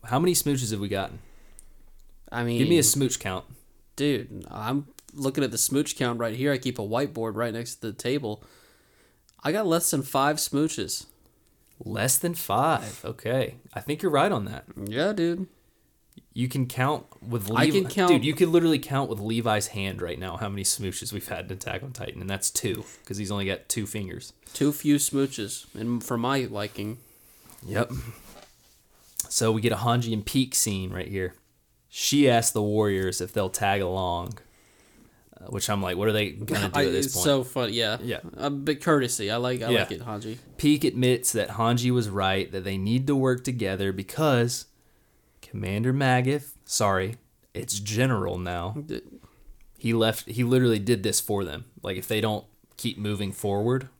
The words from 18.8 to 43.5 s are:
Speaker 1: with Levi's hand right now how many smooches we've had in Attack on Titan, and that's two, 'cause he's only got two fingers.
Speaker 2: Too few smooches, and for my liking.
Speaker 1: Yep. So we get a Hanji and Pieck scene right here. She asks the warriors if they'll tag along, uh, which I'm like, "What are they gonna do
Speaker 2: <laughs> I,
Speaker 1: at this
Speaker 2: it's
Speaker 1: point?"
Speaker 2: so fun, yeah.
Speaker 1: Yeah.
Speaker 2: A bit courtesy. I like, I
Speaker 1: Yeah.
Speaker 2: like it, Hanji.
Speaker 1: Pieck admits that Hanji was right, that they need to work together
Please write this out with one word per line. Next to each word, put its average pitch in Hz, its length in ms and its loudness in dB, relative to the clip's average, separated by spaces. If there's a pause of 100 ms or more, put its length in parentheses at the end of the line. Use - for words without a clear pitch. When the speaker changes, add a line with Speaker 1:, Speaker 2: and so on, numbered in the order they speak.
Speaker 1:
with 107 100 -4
Levi's 110 480 0
hand 98 360 -4
right 85 160 -6
now 90 180 -8
how 104 120 -6
many 98 140 -6
smooches - 480 -2
we've 101 160 -8
had 85 180 -6
in - 80 -12
Attack - 280 -8
on 131 120 -12
Titan, - 280 -10
and 95 80 -8
that's 98 220 -2
two, - 320 -4 (220)
'cause 95 120 -8
he's 101 140 -4
only 101 140 -2
got 95 240 -4
two 104 180 -4
fingers. 95 460 -10 (200)
Speaker 2:
Too 147 180 4
few 147 260 2
smooches, 135 760 -2
and 113 300 -4
for 123 140 -2
my 131 240 0
liking. 107 560 -6 (680)
Speaker 1:
Yep. 107 260 -2 (1400)
So 113 220 2
we 110 100 2
get 113 100 2
a 101 60 0
Hanji 117 360 0
and 107 120 -2
Pieck 131 300 0
scene 95 360 -2
right 90 160 -6
here. 92 280 -4 (540)
She 139 400 4
asks 117 220 6
the 107 100 0
warriors 104 600 2
if 90 120 -8
they'll 95 160 0
tag 101 320 0
along, 90 560 -2 (1040)
uh, 95 80 -20
which 101 220 -4
I'm 101 120 0
like, 90 160 -2
"What 104 100 2
are 110 60 4
they 104 180 0
gonna 101 380 -2
do - 20 -6
Speaker 2:
<laughs> 143 80 0
I, 143 60 4
Speaker 1:
at - 60 2
this 95 160 0
Speaker 2:
it's - 80 -4
Speaker 1:
point?" - 100 0
Speaker 2:
so 139 180 4
fun, 123 300 -2
yeah. 113 280 0
Speaker 1:
Yeah. 117 180 -4 (180)
Speaker 2:
A 143 120 -2
bit 143 320 -2
courtesy. 123 500 2
I 117 60 0
like, 123 240 -2
I 113 100 -4
Speaker 1:
Yeah. 113 80 4
Speaker 2:
like 92 120 -2
it, 90 100 -6
Hanji. 110 360 -8 (200)
Speaker 1:
Pieck 147 260 4
admits 127 500 4
that 107 180 0
Hanji 120 400 2
was 120 180 4
right, 95 420 0
that 95 120 -4
they 98 140 -2
need 120 300 2
to 147 80 4
work 127 280 2
together 98 480 0